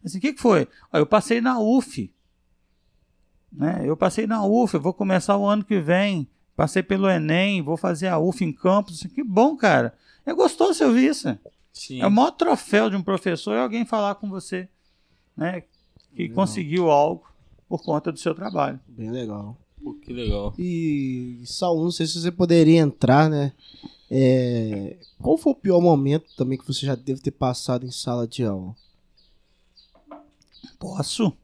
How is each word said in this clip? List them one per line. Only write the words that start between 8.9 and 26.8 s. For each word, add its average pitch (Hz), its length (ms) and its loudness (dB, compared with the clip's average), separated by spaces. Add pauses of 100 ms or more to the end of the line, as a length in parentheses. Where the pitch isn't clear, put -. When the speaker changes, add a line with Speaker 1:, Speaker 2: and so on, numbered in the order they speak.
Speaker 1:
Eu 190 60 -12
assim, - 80 -14
"Que 285 80 -6
bom, 240 320 4
cara. 143 380 2 (320)
É 285 80 -4
gostoso 370 400 2
você 330 120 0
ouvir 254 240 4
isso." 143 280 -4 (340)
Speaker 2:
Sim. - 300 -10
Speaker 1:
É - 60 2
o 202 40 4
maior 254 200 4
troféu 226 580 0
de 190 60 -4
um 190 80 -4
professor 190 520 -4
é 233 60 0
alguém 233 240 -2
falar 208 300 -2
com 202 140 -10
você, 185 380 -10 (680)
né? 170 260 -6 (540)
Que - 80 -8
Speaker 3:
Legal. 139 120 -8
Speaker 1:
conseguiu 175 540 -2
algo 151 380 2 (400)
por 165 160 -8
conta 151 300 -4
do 139 40 -12
seu 165 160 -4
trabalho. 156 540 -6
Speaker 3:
Bem 113 240 -12
legal. 107 460 -10 (260)
Speaker 2:
Pô, 139 100 -12
que - 200 -16
legal. 104 440 -4
Speaker 3:
E, 139 880 -4
Saul, 165 380 -2
não 175 80 0
sei 165 160 -4
se 165 140 -6
você 175 100 -2
poderia 170 480 6
entrar, 143 500 4
né? 143 220 0 (580)
É, 120 880 2 (240)
qual 311 160 2
foi 311 140 0
o 262 40 0
pior 180 260 2
momento 151 560 2
também 131 200 -2
que - 80 -14
você 131 200 -6